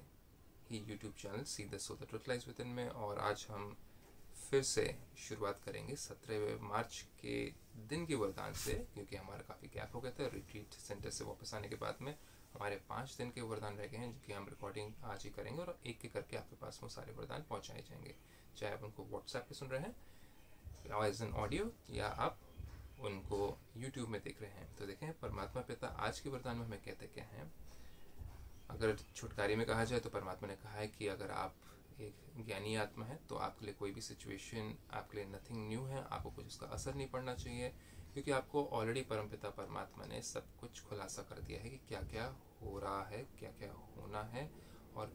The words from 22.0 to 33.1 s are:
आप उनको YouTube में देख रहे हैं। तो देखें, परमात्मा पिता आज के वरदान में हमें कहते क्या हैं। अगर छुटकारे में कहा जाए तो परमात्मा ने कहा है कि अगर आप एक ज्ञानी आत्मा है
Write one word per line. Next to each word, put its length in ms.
आप 320
उनको 580
YouTube 300
में 160
देख 180
रहे 100
हैं। 240
तो 100
देखें, 340
परमात्मा 420
पिता 260
आज 320
के 100
वरदान 280
में 80
हमें 180
कहते 240
क्या 160
हैं। 300
अगर 280
छुटकारे 580
में 120
कहा 180
जाए 140
तो 100
परमात्मा 400
ने 60
कहा 160
है 160
कि 200
अगर 240
आप 240
एक 160
ज्ञानी 300
आत्मा 300
है 100